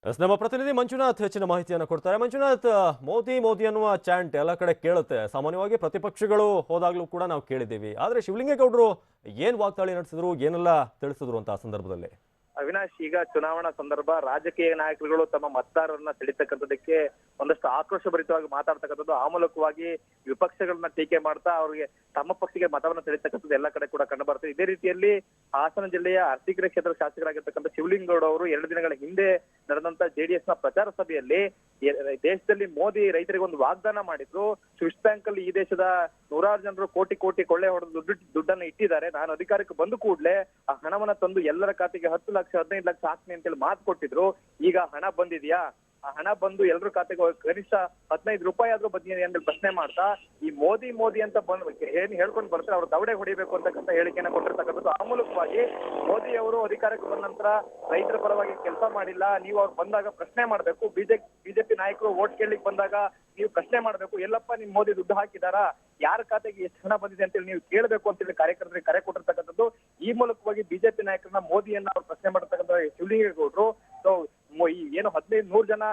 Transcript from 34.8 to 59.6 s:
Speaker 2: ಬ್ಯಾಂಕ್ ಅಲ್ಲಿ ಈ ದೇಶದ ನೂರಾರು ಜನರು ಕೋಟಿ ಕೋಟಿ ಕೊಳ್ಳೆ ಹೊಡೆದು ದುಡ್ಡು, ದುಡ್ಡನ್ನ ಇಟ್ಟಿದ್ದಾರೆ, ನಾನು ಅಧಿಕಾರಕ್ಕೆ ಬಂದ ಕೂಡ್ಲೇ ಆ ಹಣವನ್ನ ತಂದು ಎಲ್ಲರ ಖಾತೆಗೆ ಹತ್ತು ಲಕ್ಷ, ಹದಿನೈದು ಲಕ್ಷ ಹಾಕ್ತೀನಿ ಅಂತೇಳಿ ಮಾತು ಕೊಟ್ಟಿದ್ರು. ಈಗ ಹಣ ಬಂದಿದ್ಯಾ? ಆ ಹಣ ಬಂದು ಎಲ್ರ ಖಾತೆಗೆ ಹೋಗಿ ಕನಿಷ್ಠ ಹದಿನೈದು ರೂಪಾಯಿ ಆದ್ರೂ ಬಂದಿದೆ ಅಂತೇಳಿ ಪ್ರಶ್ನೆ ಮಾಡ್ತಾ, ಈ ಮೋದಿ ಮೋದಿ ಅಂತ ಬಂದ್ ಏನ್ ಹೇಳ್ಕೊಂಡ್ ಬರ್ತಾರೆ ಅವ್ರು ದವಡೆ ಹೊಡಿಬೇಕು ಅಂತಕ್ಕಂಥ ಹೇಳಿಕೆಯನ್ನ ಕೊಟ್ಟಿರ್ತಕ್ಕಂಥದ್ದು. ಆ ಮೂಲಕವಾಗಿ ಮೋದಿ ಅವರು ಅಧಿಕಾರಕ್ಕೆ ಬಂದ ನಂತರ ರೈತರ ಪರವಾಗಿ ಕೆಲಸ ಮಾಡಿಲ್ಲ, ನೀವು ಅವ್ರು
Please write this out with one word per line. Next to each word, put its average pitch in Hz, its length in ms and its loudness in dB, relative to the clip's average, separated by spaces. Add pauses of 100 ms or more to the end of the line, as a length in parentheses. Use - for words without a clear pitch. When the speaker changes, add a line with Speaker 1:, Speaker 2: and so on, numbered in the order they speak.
Speaker 2:
ಬ್ಯಾಂಕ್ 214 260 2
ಅಲ್ಲಿ 190 200 -6
ಈ 185 40 -6
ದೇಶದ 185 340 0 (460)
ನೂರಾರು 196 300 2
ಜನರು 196 260 -6
ಕೋಟಿ 190 280 0
ಕೋಟಿ 190 280 0
ಕೊಳ್ಳೆ 175 240 4
ಹೊಡೆದು 170 240 -2
ದುಡ್ಡು, 160 420 -8
ದುಡ್ಡನ್ನ 175 280 0
ಇಟ್ಟಿದ್ದಾರೆ, 170 480 0
ನಾನು 156 220 -4
ಅಧಿಕಾರಕ್ಕೆ 190 420 -2
ಬಂದ 190 200 0
ಕೂಡ್ಲೇ 190 580 -2 (160)
ಆ 143 40 -2
ಹಣವನ್ನ 202 400 -4
ತಂದು 190 280 0
ಎಲ್ಲರ 170 320 -2
ಖಾತೆಗೆ 175 360 -4
ಹತ್ತು 175 240 -4
ಲಕ್ಷ, 185 140 -2 (100)
ಹದಿನೈದು 180 320 -2
ಲಕ್ಷ 175 160 -6
ಹಾಕ್ತೀನಿ 170 300 -6
ಅಂತೇಳಿ 165 220 -6
ಮಾತು 147 280 -2
ಕೊಟ್ಟಿದ್ರು. 180 520 0 (240)
ಈಗ 175 180 4
ಹಣ 165 260 -4 (140)
ಬಂದಿದ್ಯಾ? 165 400 0 (460)
ಆ 139 60 -8
ಹಣ 156 180 -6 (140)
ಬಂದು 196 220 0
ಎಲ್ರ 175 240 2
ಖಾತೆಗೆ 180 340 -2
ಹೋಗಿ 170 180 2
ಕನಿಷ್ಠ 180 340 -2 (380)
ಹದಿನೈದು 196 320 -2
ರೂಪಾಯಿ 233 280 2
ಆದ್ರೂ 214 160 0
ಬಂದಿದೆ 180 340 -4
ಅಂತೇಳಿ 175 220 -2
ಪ್ರಶ್ನೆ 190 260 0
ಮಾಡ್ತಾ, 185 460 0 (260)
ಈ 156 80 -4
ಮೋದಿ 208 400 2
ಮೋದಿ 220 300 0
ಅಂತ 214 160 -2
ಬಂದ್ 185 460 -2
ಏನ್ 175 300 -2
ಹೇಳ್ಕೊಂಡ್ 196 380 -2
ಬರ್ತಾರೆ 170 240 0
ಅವ್ರು 170 160 0
ದವಡೆ 202 220 2
ಹೊಡಿಬೇಕು 190 440 -4
ಅಂತಕ್ಕಂಥ 180 340 -2
ಹೇಳಿಕೆಯನ್ನ 175 380 2
ಕೊಟ್ಟಿರ್ತಕ್ಕಂಥದ್ದು. 170 600 -2
ಆ 165 160 0
ಮೂಲಕವಾಗಿ 226 580 -2 (440)
ಮೋದಿ 190 300 0
ಅವರು 226 260 0
ಅಧಿಕಾರಕ್ಕೆ 214 480 -2
ಬಂದ 202 140 -6
ನಂತರ 196 220 -4 (460)
ರೈತರ 185 240 2
ಪರವಾಗಿ 208 460 0
ಕೆಲಸ 180 200 -2 (100)
ಮಾಡಿಲ್ಲ, 190 320 -4 (120)
ನೀವು 190 220 -2
ಅವ್ರು 196 160 2